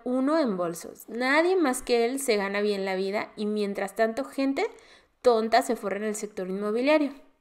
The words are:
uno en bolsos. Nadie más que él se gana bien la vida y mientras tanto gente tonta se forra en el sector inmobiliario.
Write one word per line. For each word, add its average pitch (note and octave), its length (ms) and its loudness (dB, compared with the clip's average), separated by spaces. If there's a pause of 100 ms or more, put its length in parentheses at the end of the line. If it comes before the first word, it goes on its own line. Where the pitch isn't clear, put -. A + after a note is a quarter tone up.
uno C4 340 2
en A#3 160 2
bolsos. F3 540 -6
Nadie D4 480 2
más C4+ 240 2
que A#3 240 2
él C4+ 160 -2
se A3+ 160 2
gana G3 240 0
bien G3+ 240 0
la F#3+ 100 -2
vida G3 400 -4
y G#3+ 100 -4
mientras G3+ 520 -4
tanto A3+ 260 0
gente C#4 420 -2 (560)
tonta A3+ 420 4
se B3 120 -2
forra G3+ 220 -6
en G#3+ 80 -6
el G#3 100 -4
sector G3 320 -8
inmobiliario. B3 640 0 (300)